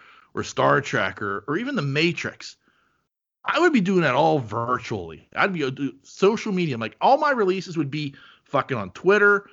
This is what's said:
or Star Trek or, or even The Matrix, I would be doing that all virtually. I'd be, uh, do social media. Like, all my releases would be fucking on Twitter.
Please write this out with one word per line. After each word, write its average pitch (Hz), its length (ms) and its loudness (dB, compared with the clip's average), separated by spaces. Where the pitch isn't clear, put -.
or 104 80 -4
Star 139 380 2
Trek 104 400 -4
or, 98 260 -6
or 151 120 -2
even 262 160 -6
The 185 80 -2
Matrix, 143 720 -4
I 214 140 -2
would 339 140 4
be 247 80 4
doing 180 220 2
that 131 120 2
all 156 240 4
virtually. 113 960 -6
I'd 190 180 0
be, 156 120 -4
uh, 127 60 -2
do 135 320 -6
social 208 500 0
media. 170 260 -2
Like, 110 220 -6
all 233 180 4
my 302 120 2
releases 190 460 -2
would 147 140 -2
be 147 240 -8
fucking 131 320 -2
on 98 140 -6
Twitter. 202 640 4